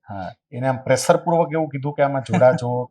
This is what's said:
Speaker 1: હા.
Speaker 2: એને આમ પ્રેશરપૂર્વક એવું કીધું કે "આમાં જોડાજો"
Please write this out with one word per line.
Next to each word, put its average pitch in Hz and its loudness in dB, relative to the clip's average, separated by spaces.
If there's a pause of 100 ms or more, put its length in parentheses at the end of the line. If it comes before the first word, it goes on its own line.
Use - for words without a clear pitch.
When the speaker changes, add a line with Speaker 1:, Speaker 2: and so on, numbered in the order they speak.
Speaker 1:
હા. 95 -10 (200)
Speaker 2:
એને 123 -4
આમ 127 0
પ્રેશરપૂર્વક 165 2
એવું 160 -2
કીધું 143 -6
કે 143 0
"આમાં 139 -2
જોડાજો" 123 2